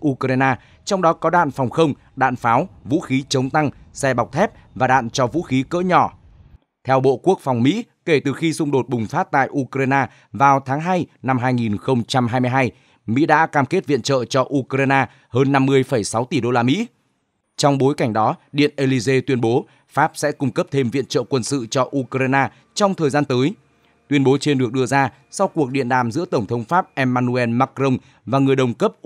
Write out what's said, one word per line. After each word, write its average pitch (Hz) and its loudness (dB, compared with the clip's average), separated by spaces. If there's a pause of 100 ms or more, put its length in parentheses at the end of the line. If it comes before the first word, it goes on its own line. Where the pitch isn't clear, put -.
Ukraine, 131 0 (280)
trong 190 -2
đó 165 4
có 165 -2
đạn 170 2
phòng 123 -4
không, 160 2 (220)
đạn 131 0
pháo, 123 2 (160)
vũ 139 0
khí 131 -2
chống 131 -2
tăng, 151 2 (220)
xe 131 -2
bọc 117 -2
thép 190 0 (240)
và 127 0
đạn 123 2
cho 131 0
vũ 156 -2
khí 131 0
cỡ 175 -4
nhỏ. 160 2 (680)
Theo 131 2
Bộ 135 2
Quốc 185 0
phòng 123 -2
Mỹ, 190 2 (200)
kể 147 2
từ 135 -2
khi 160 -2
xung 143 -4
đột 127 -4
bùng 117 -4
phát 165 -4
tại 135 0
Ukraine 135 -2 (260)
vào 139 4
tháng 139 -4
hai 175 -2 (160)
năm 127 0
hai 127 0
nghìn 113 -2
không 120 -2
trăm 127 0
hai 123 -2
mươi 123 0
hai, 127 0 (360)
Mỹ 135 0
đã 156 4
cam 139 0
kết 185 -4
viện 139 -2
trợ 131 -2
cho 131 0
Ukraine 135 0 (220)
hơn 135 0
năm 135 4
mươi 135 4
phẩy 120 -2
sáu 113 -4
tỷ 147 -4
đô 120 -2
la 123 2
Mỹ. 170 0 (680)
Trong 143 2
bối 135 2
cảnh 127 -2
đó, 113 0 (160)
Điện 143 2
Élysée 131 0
tuyên 127 -2
bố 120 0 (240)
Pháp 147 0
sẽ 147 -4
cung 139 -4
cấp - -2
thêm 135 0
viện 135 -4
trợ 131 -2
quân 123 -2
sự 123 -4
cho 127 -2
Ukraine 131 0 (240)
trong 196 0
thời 151 0
gian 147 0
tới. 139 0 (540)
Tuyên 139 2
bố 135 4
trên 143 0
được 120 -2
đưa 131 0
ra 135 0 (180)
sau 190 -2
cuộc 143 -2
điện 135 -2
đàm 123 0
giữa 160 -4
Tổng 131 -2
thống 117 -4
Pháp 180 0
Emmanuel 123 0
Macron 131 0 (300)
và 127 0
người 135 4
đồng 127 0
cấp 214 0 (140)